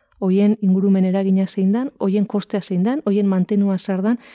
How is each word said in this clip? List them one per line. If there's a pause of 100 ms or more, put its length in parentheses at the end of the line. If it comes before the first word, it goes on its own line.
(200)
horien
ingurumen
eragina
zein
dan,
horien
kostea
zein
dan,
horien
mantenua
zer
dan, (160)